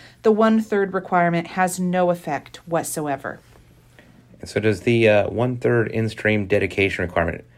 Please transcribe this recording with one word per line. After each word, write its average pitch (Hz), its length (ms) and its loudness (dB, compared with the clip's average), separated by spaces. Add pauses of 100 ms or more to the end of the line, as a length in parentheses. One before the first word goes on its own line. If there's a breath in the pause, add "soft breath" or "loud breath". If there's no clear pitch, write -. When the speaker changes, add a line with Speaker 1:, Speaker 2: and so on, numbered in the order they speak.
(240 loud breath)
Speaker 1:
the 220 100 6
one-third 220 600 2
requirement 175 540 0
has 185 320 -2
no 180 300 0
effect 170 480 -4 (100)
whatsoever. 151 720 -4 (1000 soft breath)
Speaker 2:
And - 80 -14
so - 100 -2
does 104 220 0
the, 113 260 4
uh, 104 220 4
one-third 120 580 0
in-stream 107 580 -2
dedication 98 580 0
requirement, 82 420 -2 (120 soft breath)